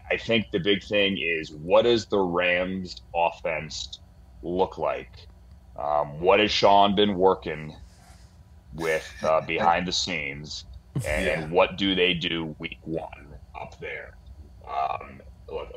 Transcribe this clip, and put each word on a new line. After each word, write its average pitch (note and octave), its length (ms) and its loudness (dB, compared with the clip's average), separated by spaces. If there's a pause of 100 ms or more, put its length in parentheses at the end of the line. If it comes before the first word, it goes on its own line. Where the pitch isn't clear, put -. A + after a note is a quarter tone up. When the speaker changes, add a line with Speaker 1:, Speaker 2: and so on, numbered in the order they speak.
(120)
Speaker 1:
I F2+ 40 0
think A2+ 340 0
the G2+ 100 0
big G2 220 2
thing G2 360 0
is, D#2 340 -4
what E2+ 300 4
does A#2 240 2
the G#2 140 0
Rams F2+ 800 0 (120)
offense D#2+ 840 -4 (440)
look F2 360 -2
like? C2+ 320 -4 (680)
Um, D2 420 -2
what F#2+ 200 6
has G#2+ 100 4
Sean G2+ 440 6
been G#2 220 4
working E2 600 2 (1000)
with, D#2+ 320 -2 (160)
uh, D#2 180 2
Speaker 2:
<laughs> C#2 60 -4
Speaker 1:
behind E2+ 400 2
the F2+ 60 -4
scenes? D2+ 720 -6 (300)
And, B2 100 -6 (220)
Speaker 2:
Yeah. D#2+ 140 0
Speaker 1:
and D#2 120 -8
what F#2 240 2
do F#2+ 180 0
they F2+ 200 4
do E2 440 -4
week E2 240 -10
one - 520 -10 (260)
up - 200 -16
there? - 360 -12 (500)
Um, C#2 540 -6 (300)
look, D#2 260 -8